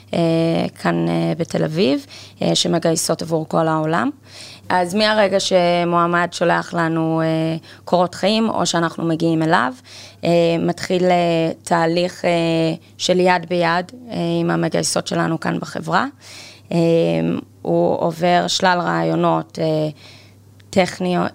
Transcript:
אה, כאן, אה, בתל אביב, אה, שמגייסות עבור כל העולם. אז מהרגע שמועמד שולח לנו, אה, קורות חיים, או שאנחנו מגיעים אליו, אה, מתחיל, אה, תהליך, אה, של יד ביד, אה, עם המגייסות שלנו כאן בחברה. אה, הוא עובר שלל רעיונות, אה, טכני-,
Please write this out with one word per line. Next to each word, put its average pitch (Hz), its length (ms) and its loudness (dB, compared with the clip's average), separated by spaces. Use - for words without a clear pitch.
אה, - 40 0
כאן, 170 260 0
אה, 165 300 0
בתל 170 260 -2
אביב, 214 420 0
אה, 170 120 0
שמגייסות 165 680 0
עבור 160 260 -4
כל 165 200 0
העולם. 160 420 0
אז 180 260 0
מהרגע 214 460 2
שמועמד 175 920 2
שולח 170 420 0
לנו, 160 460 0
אה, 160 60 0
קורות 175 300 2
חיים, 220 340 0
או - 180 -2
שאנחנו 170 380 -2
מגיעים 165 380 0
אליו, 208 320 0
אה, 170 60 2
מתחיל, 175 460 0
אה, 170 460 2
תהליך, 170 640 0
אה, 180 60 2
של 185 220 2
יד 180 280 4
ביד, 175 440 0
אה, - 60 -8
עם 170 100 0
המגייסות 165 560 -2
שלנו 165 340 -2
כאן 170 200 -2
בחברה. 165 460 -4
אה, 175 60 0
הוא 170 380 0
עובר 175 460 0
שלל 180 340 0
רעיונות, 165 800 -2
אה, 156 300 0
טכני-, 180 460 0